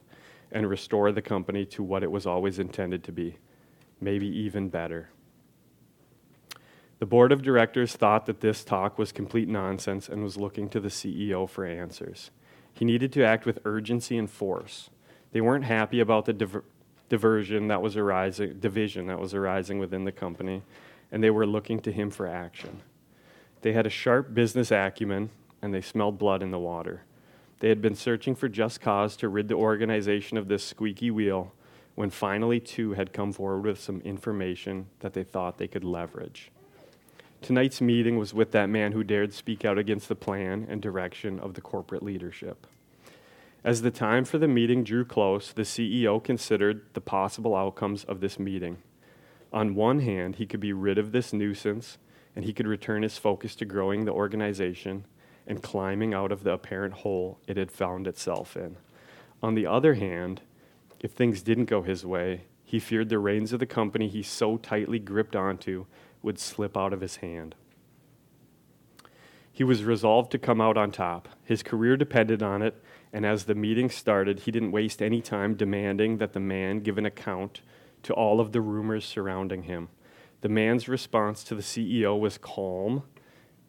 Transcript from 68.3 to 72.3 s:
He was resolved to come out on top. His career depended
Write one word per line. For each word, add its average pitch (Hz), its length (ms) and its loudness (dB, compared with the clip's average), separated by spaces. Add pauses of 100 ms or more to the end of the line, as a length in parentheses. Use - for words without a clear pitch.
He 131 100 0
was 123 200 4
resolved 113 480 4
to 131 80 0
come 117 200 2
out 110 160 6
on 104 160 2
top. 87 380 -6 (140)
His 113 200 0
career 117 320 2
depended 113 480 4